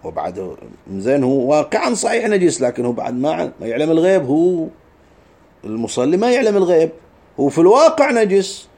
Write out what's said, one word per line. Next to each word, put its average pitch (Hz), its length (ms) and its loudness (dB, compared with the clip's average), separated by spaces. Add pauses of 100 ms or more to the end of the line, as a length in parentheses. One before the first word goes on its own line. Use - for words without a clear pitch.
وبعد، 90 520 -10 (400)
زين، 131 280 0
هو 131 260 0
واقعاً 226 440 0
صحيح 226 320 -2
نجس، 180 340 0
لكن 123 240 -2
هو 120 80 -2
بعد 117 220 -6
ما، 147 460 -4
ما - 60 -10
يعلم 131 240 -2
الغيب، 165 360 2
هو 165 400 0 (960)
المصلي 117 520 -2
ما 226 140 0
يعلم 247 260 0
الغيب، 170 340 2 (500)
هو 139 80 2
في 139 100 -2
الواقع 285 520 4
نجس 196 680 0